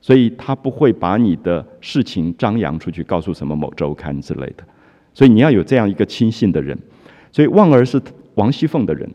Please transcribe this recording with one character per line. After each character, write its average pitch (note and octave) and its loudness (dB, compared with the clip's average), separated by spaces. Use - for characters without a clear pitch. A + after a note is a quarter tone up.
所 - 2
以 B2 4
他 C3 -8
不 C3+ -8
会 B2+ 2
把 F2+ -2
你 A2 2
的 F2 -4
事 - -4
情 F2 -6
张 A2+ -2
扬 D#2+ -4
出 F2 -10
去， D#2+ -10
告 E2+ -4
诉 F2 -8
什 D2 -8
么 D2+ -6
某 D2 -6
周 D2 -6
刊 C#2+ -10
之 C#2 -10
类 C2 -10
的。 - -20
所 - 6
以 B2+ 8
你 A2 6
要 D3+ 4
有 G2+ 4
这 C3 0
样 A2 2
一 G2+ -2
个 G#2 0
亲 A2+ -2
信 A2 0
的 D#2 -2
人。 C#2 -8
所 D3 2
以 D3+ 4
旺 F3+ 4
儿 B2 6
是 B2+ 0
王 G#2+ 0
熙 - -4
凤 D3 -2
的 D#2+ -2
人。 - -12